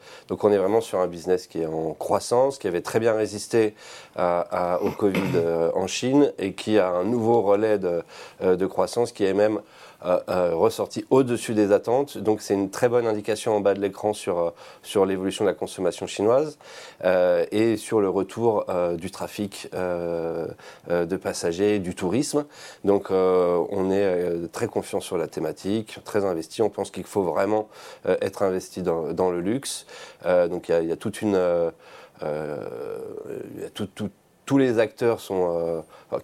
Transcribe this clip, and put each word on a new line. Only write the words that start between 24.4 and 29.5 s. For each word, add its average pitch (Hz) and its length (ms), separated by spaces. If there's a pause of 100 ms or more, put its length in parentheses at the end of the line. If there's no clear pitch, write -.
très - 180
confiant 101 340
sur - 160
la 80 120
thématique, 95 760
très 101 200
investi. 87 360
On 104 100
pense 98 200
qu'il 92 140
faut - 180
vraiment, 98 460 (380)
euh, 92 140
être 98 220
investi 92 400
dans, 82 300
dans 92 180
le 87 100
luxe. 113 460 (400)